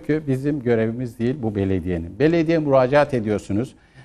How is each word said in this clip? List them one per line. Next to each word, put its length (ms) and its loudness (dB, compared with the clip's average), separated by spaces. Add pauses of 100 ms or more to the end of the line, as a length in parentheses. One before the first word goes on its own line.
ki 220 0
bizim 340 -2
görevimiz 560 -2
değil, 240 -2
bu 120 -4
belediyenin. 640 -2
Belediyeye 400 2
müracaat 560 2
ediyorsunuz. 600 -2 (300)